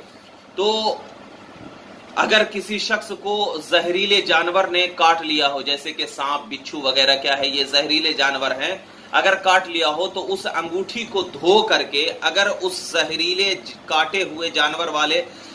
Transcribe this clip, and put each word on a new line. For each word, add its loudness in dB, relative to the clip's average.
تو 0
اگر 4
کسی -6
شخص -2
کو -2
زہریلے 2
جانور 2
نے 2
کاٹ 4
لیا 0
ہو، -4
جیسے -4
کہ -6
سانپ، -4
بچھو -10
وغیرہ 4
کیا 2
ہے، 0
یہ -2
زہریلے 0
جانور 0
ہیں، -4
اگر 4
کاٹ 4
لیا 0
ہو 0
تو -6
اس -4
انگوٹھی -4
کو -2
دھو 4
کر 4
کے -2
اگر 2
اس -2
زہریلے 0
ج-، -10
کاٹے 0
ہوئے -6
جانور 0
والے 2